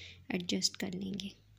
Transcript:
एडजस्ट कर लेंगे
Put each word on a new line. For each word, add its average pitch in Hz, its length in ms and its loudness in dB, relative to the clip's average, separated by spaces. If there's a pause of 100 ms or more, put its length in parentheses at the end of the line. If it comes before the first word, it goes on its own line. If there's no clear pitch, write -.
(300)
एडजस्ट 185 460 2
कर 190 160 -2
लेंगे 196 380 -2 (280)